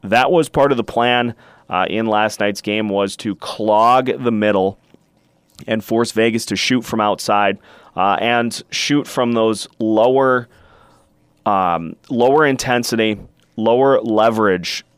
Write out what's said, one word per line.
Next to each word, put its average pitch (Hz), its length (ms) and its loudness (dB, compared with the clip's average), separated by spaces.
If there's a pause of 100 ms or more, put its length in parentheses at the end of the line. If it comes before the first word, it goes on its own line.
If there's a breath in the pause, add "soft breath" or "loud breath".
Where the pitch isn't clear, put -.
That 120 280 2
was 165 180 2
part 143 220 2
of 131 60 0
the 117 60 -2
plan, 120 520 0 (340 soft breath)
uh, 92 200 0
in 110 180 -4
last 107 320 0
night's 101 220 -2
game, 107 280 -4
was 98 280 -2
to 101 180 -6
clog 117 880 0
the 120 80 0
middle 104 480 0 (880)
and 110 160 -4
force 117 280 -2
Vegas 113 340 0
to 101 100 -4
shoot 123 260 -2
from 113 200 -4
outside, 104 580 0 (360 loud breath)
uh, 95 260 0
and 117 500 -2
shoot - 340 -2
from 120 280 -2
those 110 340 0 (100)
lower, 123 680 2 (1000 soft breath)
um, 87 500 0 (140)
lower 131 360 2
intensity, 120 760 0 (380)
lower 123 440 2
leverage 107 840 0 (120)